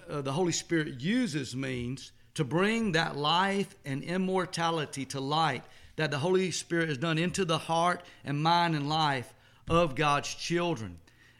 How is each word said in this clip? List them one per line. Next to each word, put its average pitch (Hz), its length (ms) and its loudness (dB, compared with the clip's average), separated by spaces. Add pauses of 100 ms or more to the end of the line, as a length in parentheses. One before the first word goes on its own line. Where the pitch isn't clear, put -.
(100)
uh, 147 100 -4
the 135 120 -4
Holy 170 200 2
Spirit 151 480 -2
uses 156 540 -2
means 131 560 -6 (240)
to 156 100 0
bring 202 480 2
that 156 240 0
life 185 680 0
and 143 180 -4
immortality 170 1040 -2
to 139 140 -8
light 143 420 0 (340)
that 156 140 0
the 143 80 -2
Holy 185 320 2
Spirit 165 380 -2
has 135 100 -2
done 160 180 0
into 180 280 0
the 160 140 2
heart 170 440 0 (220)
and 143 180 -2
mind 170 320 4
and 143 140 -2
life 151 440 0 (360)
of 165 260 4
God's 143 400 2
children. 151 640 -2 (420)